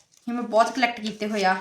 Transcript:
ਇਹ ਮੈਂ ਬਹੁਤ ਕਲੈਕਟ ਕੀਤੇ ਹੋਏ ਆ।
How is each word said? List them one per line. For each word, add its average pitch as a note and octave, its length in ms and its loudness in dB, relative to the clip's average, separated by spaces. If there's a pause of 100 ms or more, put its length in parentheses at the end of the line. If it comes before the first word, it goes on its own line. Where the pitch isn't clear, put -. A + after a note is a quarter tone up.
(280)
ਇਹ A#3+ 60 -4
ਮੈਂ A#3+ 100 -4
ਬਹੁਤ A3 280 4
ਕਲੈਕਟ A#3+ 280 -2
ਕੀਤੇ G#3+ 280 -6
ਹੋਏ G#3 180 0
ਆ। F#3+ 160 4